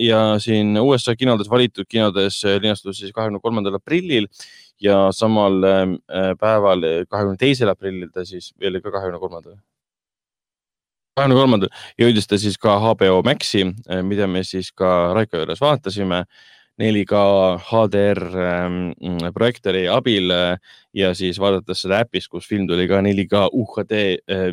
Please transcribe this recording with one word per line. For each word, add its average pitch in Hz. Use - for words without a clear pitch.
ja 113
siin 107
U 139
S -
A 117
kinodes, 113
valitud 120
kinodes, 98
äh, 101
linastus 98
siis 101
kahekümne 107
kolmandal 101
aprillil 147
ja 98
samal, 104
ähm, 95
äh, 92
päeval, 101
äh, 82
kahekümne 101
teisel 123
aprillil 92
ta 90
siis, 92
veel 92
ka 101
kahekümne 92
kolmandal. 90
Kahekümne 135
kolmandal 120
jõudis 113
ta 104
siis 101
ka 104
H 110
B 95
O 92
Maxi, 120
äh, 92
mida 98
me 92
siis 92
ka 90
Raiko 107
juures 80
vaatasime. 98
Neli 107
K 104
H 113
D 101
R, 95
ähm, 90
mm, 87
projektori 95
abil, 101
äh, 90
ja 95
siis 90
vaadates 95
seda 98
äpis, -
kus -
film 101
tuli 87
ka 98
neli 98
K 101
U 120
H 104
D, 101
äh, 92